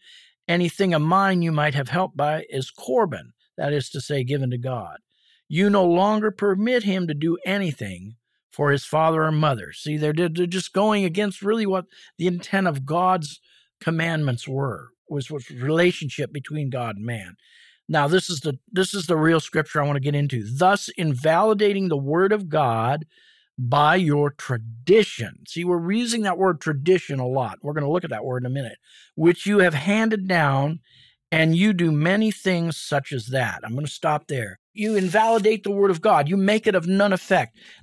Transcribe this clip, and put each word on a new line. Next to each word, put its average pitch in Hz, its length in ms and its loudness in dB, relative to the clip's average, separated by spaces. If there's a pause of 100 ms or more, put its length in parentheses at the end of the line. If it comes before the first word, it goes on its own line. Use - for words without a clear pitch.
(460)
"Anything 175 460 0
of 156 80 2
mine 185 400 2
you 165 120 0
might 151 220 0
have 139 140 -2
help 180 260 -2
by 151 360 -2
is 131 200 -6
Corban," 156 600 -2 (240)
that 143 160 -2
is 143 200 -2
to 139 100 -6
say, 139 220 -2
given 135 260 -2
to 123 80 -4
God, 117 400 -8 (500)
"you 190 220 2
no 196 160 4
longer 208 440 2
permit 202 520 0
him 190 240 -2
to 151 80 -4
do 165 320 -2
anything 117 680 -6 (360)
for 143 200 2
his 139 120 0
father 160 380 0
or 156 100 0
mother." 147 400 -2
See, 151 240 -8
they're, 151 160 -2
they're 170 160 0 (180)
just 180 280 -6
going 202 320 2
against 190 340 -2
really 214 240 0
what 190 220 -2 (320)
the 170 80 -2
intent 185 400 -2
of 139 180 -2
God's 170 560 0 (400)
commandments 160 680 -2
were, 135 440 -6 (180)
was, 143 220 -6
was 127 200 -10
relationship 147 840 -2
between 147 340 -8
God 120 280 -6
and 104 100 -10
man. 98 300 -10 (520)
Now, 151 180 2
this 180 220 2
is 160 120 -6
the, 139 180 -6 (120)
this 185 220 -2
is 185 140 -6
the 165 100 2
real 160 240 4
scripture 151 420 -4
I 143 40 0
want 143 100 0
to 139 120 -2
get 147 60 0
into. 135 320 -2
"Thus 180 520 2
invalidating 190 920 2
the 156 80 0
word 160 360 2
of 196 180 -2
God 135 560 0 (520)
by 147 380 4
your 147 340 2
tradition." 117 1080 0 (100)
See, 170 160 -6
we're 175 260 0
using 233 340 0
that 180 120 0
word 185 240 2
tradition 151 600 0
a 123 60 -2
lot. 127 360 -2
We're 147 100 -6
gonna 147 180 -2
look 175 140 0
at 151 60 -10
that 113 160 -6
word 127 160 -4
in 127 40 -4
a 123 40 -4
minute. 127 260 -6 (380)
"Which 175 320 2
you 208 140 4
have 175 120 4
handed 202 560 0
down, 151 520 2 (520)
and 160 240 4
you 208 160 4
do 175 180 2
many 185 400 2
things 170 460 -2
such - 360 -4
as 117 160 -8
that." 117 360 -4
I'm 113 100 -8
gonna 147 120 -6
stop 151 420 -4
there. 113 300 -6 (160)
You 214 200 -2
invalidate 214 680 2
the 202 80 -4
word 202 200 4
of 165 120 -2
God. 156 260 4
You 190 80 0
make 208 300 2
it 196 80 2
of 170 120 0
none 196 280 2
effect. 175 420 0 (260)